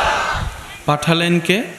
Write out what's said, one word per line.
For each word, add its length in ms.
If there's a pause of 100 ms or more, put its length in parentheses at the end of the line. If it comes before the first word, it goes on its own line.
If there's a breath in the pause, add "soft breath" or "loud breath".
(840)
পাঠালেন 560
কে? 180 (200)